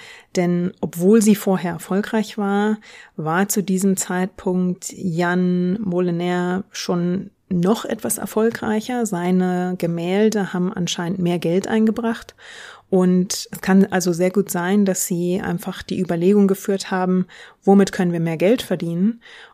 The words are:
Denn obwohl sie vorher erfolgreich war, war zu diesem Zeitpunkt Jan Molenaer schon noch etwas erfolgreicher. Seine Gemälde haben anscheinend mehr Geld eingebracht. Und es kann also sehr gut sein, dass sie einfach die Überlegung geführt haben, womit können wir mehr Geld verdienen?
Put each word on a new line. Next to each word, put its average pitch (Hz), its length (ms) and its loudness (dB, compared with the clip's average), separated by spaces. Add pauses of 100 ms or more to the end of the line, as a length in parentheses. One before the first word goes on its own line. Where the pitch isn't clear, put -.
(340)
Denn 175 460 0
obwohl 180 420 4
sie 208 140 6
vorher 185 360 0
erfolgreich 208 640 -4
war, 208 420 0 (360)
war 165 340 0
zu 202 140 -2
diesem 190 340 0
Zeitpunkt 185 960 -2
Jan 180 920 0
Molenaer 180 880 -2
schon 180 580 -4 (180)
noch 185 360 0
etwas - 340 -6
erfolgreicher. 220 880 -2
Seine 180 720 0
Gemälde 185 720 0
haben 180 200 -2
anscheinend 180 480 -4
mehr 175 180 0
Geld 170 300 0
eingebracht. 220 680 -2 (560)
Und 180 600 2
es - 100 -12
kann 190 240 6
also 180 300 0
sehr 180 160 0
gut 196 200 -2
sein, 190 360 0
dass 185 180 -2
sie 175 380 -2
einfach 180 400 -6
die - 180 -6
Überlegung 185 480 4
geführt 190 420 -2
haben, 185 360 0 (360)
womit 196 300 6
können 175 200 0
wir 170 80 -2
mehr 165 180 -2
Geld 202 240 2
verdienen? 180 580 -2 (340)